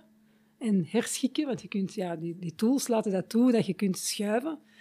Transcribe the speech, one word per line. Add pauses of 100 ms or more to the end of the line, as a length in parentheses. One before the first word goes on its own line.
(580)
en
herschikken,
want
je
kunt,
ja,
die,
die
tools
laten
dat
toe,
dat
je
kunt
schuiven. (220)